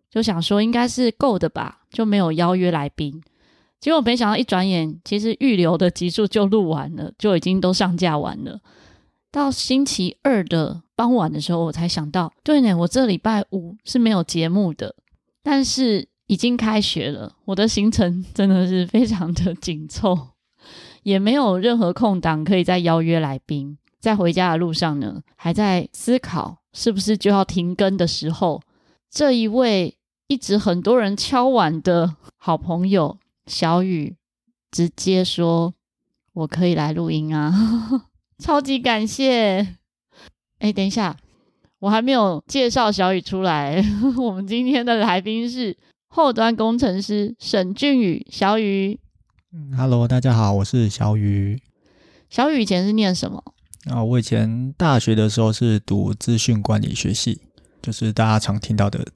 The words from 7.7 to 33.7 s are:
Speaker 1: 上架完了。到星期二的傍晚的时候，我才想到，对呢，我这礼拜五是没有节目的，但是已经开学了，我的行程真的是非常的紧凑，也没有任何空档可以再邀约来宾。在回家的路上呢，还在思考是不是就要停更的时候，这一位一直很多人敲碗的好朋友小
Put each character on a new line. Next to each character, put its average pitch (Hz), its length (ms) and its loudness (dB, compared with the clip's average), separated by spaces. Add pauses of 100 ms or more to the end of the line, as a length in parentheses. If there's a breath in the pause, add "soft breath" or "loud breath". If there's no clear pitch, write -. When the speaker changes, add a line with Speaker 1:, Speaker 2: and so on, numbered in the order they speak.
Speaker 1:
上 180 220 0
架 165 200 0
完 - 280 -6
了。 - 160 -14 (720 soft breath)
到 285 180 0
星 262 340 0
期 185 380 -4
二 226 220 2
的 160 380 -2 (120)
傍 240 220 2
晚 160 160 0
的 151 80 -6
时 147 120 -4
候， 170 120 0
我 156 80 -4
才 170 160 -4
想 156 200 -4
到， 165 240 -2 (120)
对 302 160 4
呢， 202 180 4
我 170 80 2
这 262 200 2
礼 185 120 0
拜 214 320 0
五 180 320 -8
是 - 160 -2
没 233 100 4
有 196 140 2
节 165 260 -2
目 180 240 0
的， - 220 -10 (480)
但 277 220 2
是 247 420 0 (220)
已 202 80 2
经 247 200 0
开 220 240 0
学 147 300 -4
了， 107 240 -12 (120)
我 196 100 -4
的 208 100 2
行 220 240 2
程 180 420 0
真 196 160 2
的 185 200 2
是 180 180 0
非 220 180 2
常 180 300 -2
的 175 220 0
紧 156 320 -8
凑， 175 400 -2 (760 loud breath)
也 196 160 0
没 208 140 2
有 240 260 2
任 233 180 2
何 185 160 2
空 196 280 0
档 156 240 -2
可 190 120 2
以 180 60 4
再 180 160 0
邀 165 240 2
约 165 160 2
来 135 260 -4
宾。 143 320 -6 (220)
在 220 160 0
回 175 180 2
家 180 200 0
的 160 60 0
路 170 140 -2
上 160 280 -2
呢， - 200 -8 (140)
还 - 180 -4
在 190 400 0
思 - 240 0
考 - 420 -8 (140)
是 - 200 -2
不 190 80 -2
是 202 180 0
就 196 100 0
要 196 160 4
停 180 300 -2
更 196 220 2
的 180 100 2
时 156 240 -4
候， 160 320 -2 (480)
这 285 220 2
一 226 160 0
位 208 480 0 (320)
一 277 80 0
直 202 200 0
很 185 240 0
多 214 160 4
人 202 200 0
敲 254 320 0
碗 165 340 2
的 170 320 2 (220)
好 165 200 -2
朋 175 320 -4
友 185 300 0 (260)
小 175 380 0